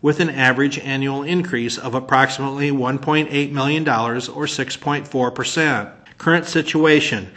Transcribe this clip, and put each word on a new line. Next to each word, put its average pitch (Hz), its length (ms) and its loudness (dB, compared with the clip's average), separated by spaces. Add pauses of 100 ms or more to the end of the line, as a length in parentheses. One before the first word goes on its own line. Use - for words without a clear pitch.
with 147 180 2
an 165 100 0
average 135 500 2
annual 135 440 -4
increase 143 540 -2
of 123 180 -6
approximately 135 720 0
one 135 300 0
point 151 320 0
eight 143 220 -2
million 147 320 0
dollars 120 420 0
or 147 180 -8
six 139 300 -4
point 143 320 -4
four 127 240 0
percent. 135 580 -2 (280)
Current 165 280 2
situation. 151 920 2